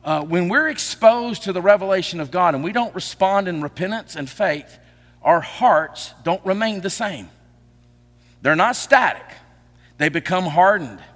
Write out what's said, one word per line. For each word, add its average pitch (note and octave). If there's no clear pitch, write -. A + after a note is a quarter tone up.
Uh, D3+
when F3
we're D4
exposed A#3+
to G3
the F3+
revelation F#3+
of C#3
God F3
and D#3
we E3+
don't A#3
respond G3
in E3+
repentance G3
and C#3
faith, -
our E3
hearts -
don't F#3
remain G3+
the F#3
same. F#3+
They're D#3
not A3
static. A#3
They D3
become F3+
hardened. E3